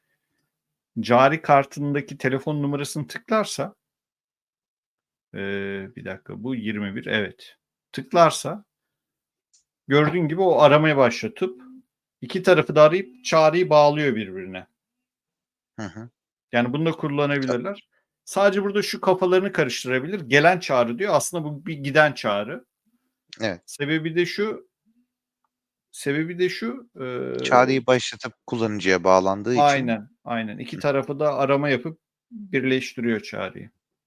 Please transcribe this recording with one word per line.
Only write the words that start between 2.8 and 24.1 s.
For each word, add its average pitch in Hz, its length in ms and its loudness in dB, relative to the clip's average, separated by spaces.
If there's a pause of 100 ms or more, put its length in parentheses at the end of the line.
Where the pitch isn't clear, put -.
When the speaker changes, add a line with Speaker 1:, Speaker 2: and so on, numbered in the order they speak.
Speaker 1:
tıklarsa, - 680 -4 (1600)
e, 95 60 -12 (560)
bir - 100 -16
dakika, 98 380 -14
bu 131 120 -6
yirmi 104 400 -6
bir, - 100 -12
evet. 101 520 -8 (340)
Tıklarsa 160 760 0 (1200)
gördüğün 151 400 2
gibi 165 140 -2
o 180 180 4
aramayı 151 380 6
başlatıp 131 640 0 (600)
iki 180 220 -6
tarafı 160 320 4
da 151 80 10
arayıp 175 420 2
çağrıyı 160 440 4
bağlıyor 147 460 4
birbirine. 92 520 -10 (1120)
Speaker 2:
Hı 107 60 -8
hı. 107 240 -14 (420)
Speaker 1:
Yani 120 220 0
bunu 151 120 -2
da 165 60 0
kullanabilirler. 143 960 -4 (380)
Sadece 196 380 0
burada 202 180 -2
şu 220 200 -6
kafalarını 185 500 2
karıştırabilir. 135 680 -4
Gelen 151 400 4
çağrı 120 400 0
diyor. 196 160 -2
Aslında 156 280 -2
bu 147 220 -10
bir 165 80 -8
giden 143 380 2
çağrı. 113 540 -4 (760)
Speaker 2:
Evet. 95 240 -6
Speaker 1:
Sebebi 156 500 -4